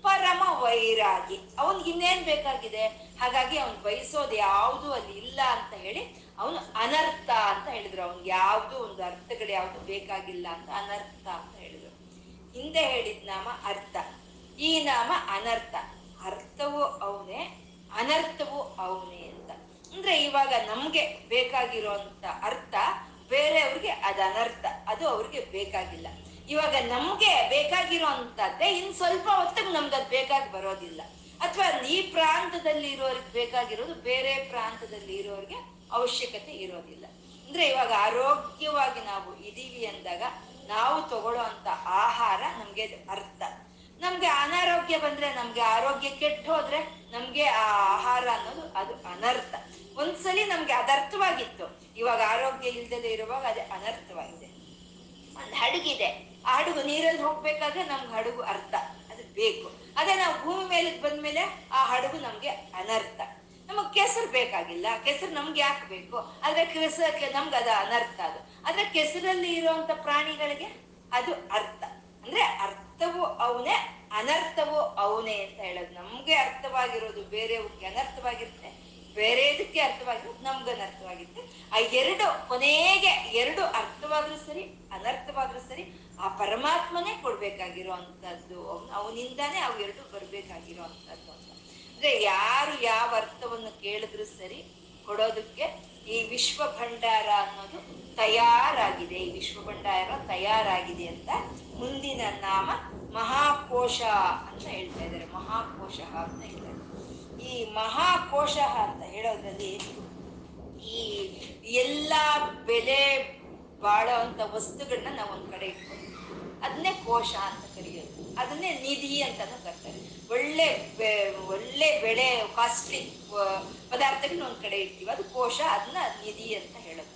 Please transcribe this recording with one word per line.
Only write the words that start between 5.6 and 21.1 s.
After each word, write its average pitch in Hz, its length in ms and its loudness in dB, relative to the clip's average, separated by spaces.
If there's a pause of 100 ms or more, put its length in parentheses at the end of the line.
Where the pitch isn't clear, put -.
ಹೇಳಿ 202 520 -10 (120)
ಅವನು 294 180 -2
ಅನರ್ಥ 302 720 0
ಅಂತ 214 380 4
ಹೇಳಿದ್ರು. 190 340 -6
ಅವ್ನ್ಗೆ 175 280 -6
ಯಾವ್ದು 190 480 4
ಒಂದು 190 260 -6
ಅರ್ಥಗಳು 208 480 -6
ಯಾವ್ದು 185 280 -2
ಬೇಕಾಗಿಲ್ಲ 190 720 -8
ಅಂತ - 180 -12
ಅನರ್ಥ 202 580 -8
ಅಂತ 170 300 -10
ಹೇಳಿದ್ರು. 160 400 -18 (560)
ಹಿಂದೆ 311 280 -2
ಹೇಳಿದ 220 460 0
ನಾಮ 190 220 -6 (160)
ಅರ್ಥ, 196 320 -6 (640)
ಈ 311 260 2
ನಾಮ 254 280 4 (160)
ಅನರ್ಥ. 220 460 -2 (500)
ಅರ್ಥವೂ - 580 -4
ಅವನೇ, 202 600 -4 (520)
ಅನರ್ಥವೂ 285 840 -2
ಅವನೇ 180 500 -6
ಅಂತ. - 220 -16 (440)
ಅಂದ್ರೆ 370 300 2
ಇವಾಗ 269 300 4 (120)
ನಮ್ಗೆ 285 400 0 (220)